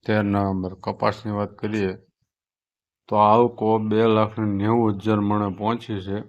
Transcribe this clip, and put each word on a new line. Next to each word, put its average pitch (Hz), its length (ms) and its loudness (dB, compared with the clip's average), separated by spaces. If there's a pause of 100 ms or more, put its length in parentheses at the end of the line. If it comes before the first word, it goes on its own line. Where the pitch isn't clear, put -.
તેર 107 180 0
નવેમ્બર, 98 520 -2
કપાસની 104 600 -4
વાત 104 200 -4
કરીએ 104 360 -4 (1160)
તો 107 80 -2
આવકો 110 500 4 (120)
બે 107 280 0
લાખ 107 280 2
ને 110 180 -2
નેવું 107 440 0
હજાર 107 240 0
મણે 104 320 -2
પહોંચી 107 480 -6
છે. 98 160 -8 (120)